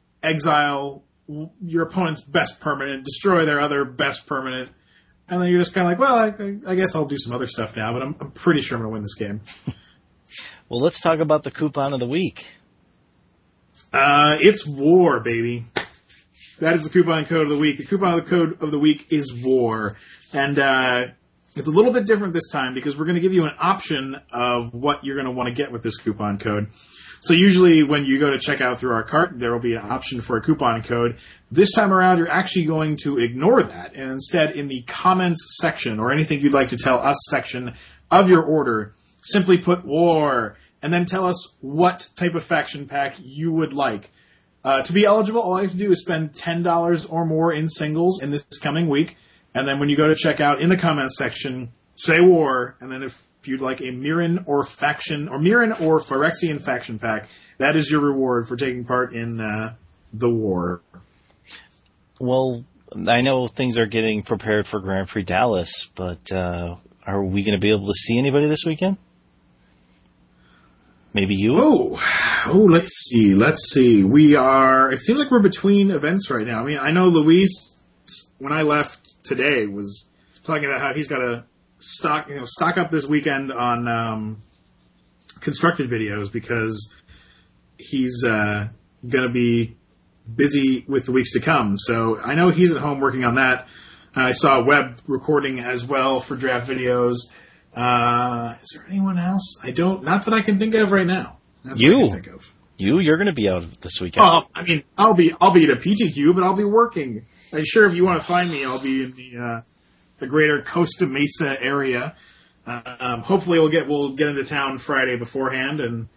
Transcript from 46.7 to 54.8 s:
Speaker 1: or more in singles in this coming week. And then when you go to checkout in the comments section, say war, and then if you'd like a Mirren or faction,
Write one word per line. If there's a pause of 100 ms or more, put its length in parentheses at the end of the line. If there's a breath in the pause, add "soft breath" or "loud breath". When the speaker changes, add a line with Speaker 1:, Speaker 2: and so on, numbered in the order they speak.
Speaker 1:
or
more
in
singles
in
this (180)
coming
week. (380 soft breath)
And
then
when
you
go
to
checkout
in
the
comments
section, (240)
say
war,
and
then
if (200)
you'd
like
a
Mirren
or
faction,